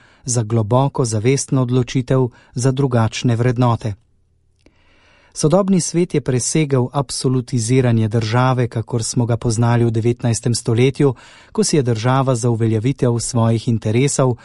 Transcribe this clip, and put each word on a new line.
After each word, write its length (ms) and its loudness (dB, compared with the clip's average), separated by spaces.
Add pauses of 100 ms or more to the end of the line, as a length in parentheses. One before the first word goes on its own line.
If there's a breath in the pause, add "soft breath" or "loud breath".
(240 soft breath)
za 200 -2
globoko 640 0
zavestno 560 0
odločitev 640 0 (260 soft breath)
za 180 0
drugačne 640 0
vrednote. 580 0 (1400 soft breath)
Sodobni 480 2
svet 320 -2
je 80 -2
presegel 720 -2
absolutiziranje 1120 0
države, 600 0
kakor 360 -6
smo 220 -2
ga 120 -2
poznali 480 0
v 60 0
devetnajstem 640 -2
stoletju, 600 0 (360 loud breath)
ko 120 0
si 140 -2
je 60 2
država 520 0
za 140 0
uveljavitev 720 0
svojih 480 0
interesov 760 0